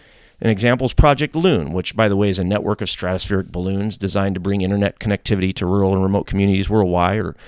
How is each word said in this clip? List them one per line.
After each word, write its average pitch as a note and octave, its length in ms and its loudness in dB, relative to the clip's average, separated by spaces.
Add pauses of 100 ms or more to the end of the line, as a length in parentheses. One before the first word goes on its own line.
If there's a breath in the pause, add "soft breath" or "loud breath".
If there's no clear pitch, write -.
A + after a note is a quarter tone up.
(400 soft breath)
An A2+ 80 0
example A#2+ 380 2
is - 80 -6
Project D3 420 4
Loon, A2+ 380 2
which, F2+ 200 -4
by A2 140 2
the G2+ 80 2
way, G2+ 140 2
is F#2 80 -2
a F#2 60 -2
network G2+ 360 -2
of G2 80 -4
stratospheric F#2 640 -4
balloons G2 460 -4
designed G2 380 -2
to F#2 40 -6
bring G2 220 0
internet G2+ 360 -2
connectivity G2 580 -2
to F#2 100 -4
rural F#2+ 260 2
and F#2+ 100 0
remote G2 240 0
communities G2 440 0
worldwide, F#2 480 2
or F2 180 -6 (120)